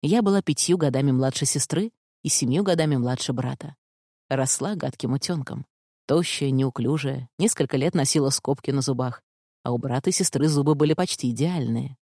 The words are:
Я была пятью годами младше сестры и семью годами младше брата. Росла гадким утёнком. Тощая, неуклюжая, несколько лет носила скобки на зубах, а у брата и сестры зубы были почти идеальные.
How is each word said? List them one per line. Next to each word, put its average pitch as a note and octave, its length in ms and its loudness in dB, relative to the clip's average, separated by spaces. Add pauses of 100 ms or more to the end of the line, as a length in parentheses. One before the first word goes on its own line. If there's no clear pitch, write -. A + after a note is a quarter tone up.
Я G3+ 200 4
была G3 200 4
пятью E3+ 360 0
годами C#3 340 2
младше C3 340 0
сестры E3+ 460 -2 (300)
и - 60 -4
семью D#3 360 2
годами D#3+ 320 2
младше B2 360 -2
брата. C3+ 440 -6 (520)
Росла C3+ 460 0
гадким C3 380 -4
утёнком. C#3 540 -4 (400)
Тощая, D3 440 0
неуклюжая, C3 880 -2
несколько D#3 380 0
лет C#3 180 0
носила C#3+ 360 2
скобки - 420 -2
на C3+ 100 0
зубах, B2+ 400 -2 (400)
а B2 80 -4
у B2 80 0
брата C3 320 -2
и - 20 0
сестры D#3 360 0
зубы D3 260 2
были D3+ 200 2
почти D#3+ 360 -2
идеальные. C3 720 -2